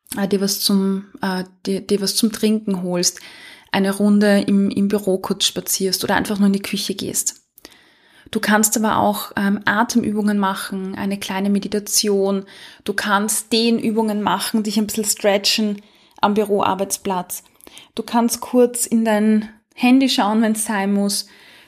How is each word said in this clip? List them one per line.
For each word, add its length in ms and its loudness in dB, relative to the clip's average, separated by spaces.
äh, 120 0
dir 120 0
was 200 -2
zum, 460 0
äh, 240 -4
dir, 140 -2
dir 200 -2
was 160 -4
zum 160 0
Trinken 500 -2
holst, 380 -2
eine 260 0
Runde 440 4
im, 300 2
im 180 0
Büro 300 0
kurz 260 -4
spazierst 600 -2
oder 100 0
einfach 240 -2
nur 80 4
in 60 4
die 100 -2
Küche 320 -4
gehst. 420 -6
Du 100 -4
kannst 360 2
aber 220 0
auch, 380 0
ähm, 280 0
Atemübungen 760 0
machen, 560 -4
eine 240 -4
kleine 320 -2
Meditation. 960 0
Du 100 -4
kannst 580 0
Dehnübungen 720 2
machen, 400 -2
dich 160 -2
ein 80 2
bisschen 180 -4
stretchen 760 0
am 140 2
Büroarbeitsplatz. 1120 -2
Du 80 -6
kannst 380 0
kurz 460 2
in 180 2
dein 460 2
Handy 340 4
schauen, 320 2
wenn's 240 0
sein 280 -2
muss. 340 0